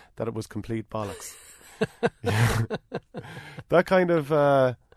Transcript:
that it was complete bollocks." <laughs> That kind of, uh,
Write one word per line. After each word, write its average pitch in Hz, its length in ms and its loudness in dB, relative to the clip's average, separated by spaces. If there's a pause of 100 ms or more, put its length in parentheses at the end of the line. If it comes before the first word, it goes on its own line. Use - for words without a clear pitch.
(160)
that 113 100 -6
it 117 60 -6
was 110 140 -8
complete 110 420 -8
bollocks." 104 460 -10 (880)
<laughs> - 0 - (1500)
That 180 180 4
kind 185 240 4
of, 156 220 0
uh, 139 420 4 (220)